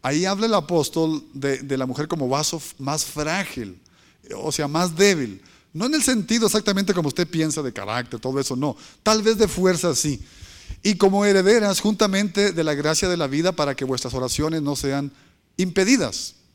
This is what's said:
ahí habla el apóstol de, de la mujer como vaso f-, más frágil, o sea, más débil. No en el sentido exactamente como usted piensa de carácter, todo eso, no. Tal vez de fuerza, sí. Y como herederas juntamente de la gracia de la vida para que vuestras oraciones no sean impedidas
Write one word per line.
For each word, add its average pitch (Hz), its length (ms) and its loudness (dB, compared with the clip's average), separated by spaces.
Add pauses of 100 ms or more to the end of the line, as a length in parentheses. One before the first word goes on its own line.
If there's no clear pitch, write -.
ahí 151 240 0
habla 202 200 0
el 226 80 2
apóstol 160 680 0 (100)
de, 135 260 -2
de 135 180 -4
la 131 80 -2
mujer 131 220 -6
como 143 220 -2
vaso 147 280 -2
f-, - 220 -12
más 143 240 -4
frágil, 151 760 -6 (560)
o 151 140 -4
sea, 147 160 -2
más 165 280 -2
débil. 156 460 2 (320)
No 180 120 -4
en 294 80 0
el 311 100 2
sentido 226 440 2
exactamente 202 460 0
como 165 140 0
usted 170 200 -2
piensa 156 340 -2
de 127 100 -4
carácter, 113 480 -6
todo 131 200 -4
eso, 127 160 -4
no. 131 200 -2 (280)
Tal 220 200 4
vez 220 140 2
de 214 100 4
fuerza, 175 480 2
sí. 139 260 -2 (600)
Y 196 120 2
como 202 300 4
herederas 202 540 4
juntamente 202 720 2
de 165 120 -2
la 151 100 0
gracia 151 340 0
de 175 100 0
la 151 100 0
vida 165 260 0
para 143 200 -2
que 131 120 -6
vuestras 127 280 -4
oraciones 147 480 -2
no 143 140 -2
sean 139 360 -4 (460)
impedidas 185 760 0 (200)